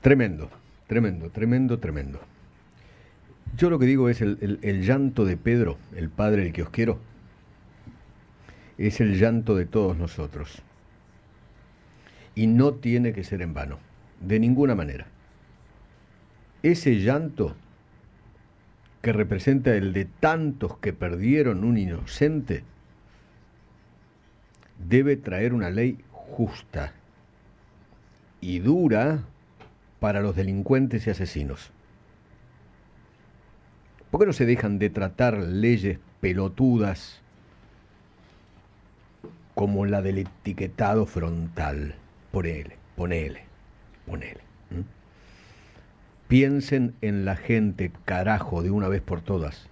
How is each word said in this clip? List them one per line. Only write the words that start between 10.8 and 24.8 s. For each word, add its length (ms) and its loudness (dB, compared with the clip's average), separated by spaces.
Y 140 2
no 260 6
tiene 400 0
que 100 -6
ser 180 -6
en 120 -6
vano, 240 -8
de 180 2
ninguna 340 4
manera. 320 -6
Ese 360 4
llanto 560 0
que 120 0
representa 600 2
el 180 0
de 120 0
tantos 720 -2
que 160 -4
perdieron 720 0
un 140 4
inocente, 880 -2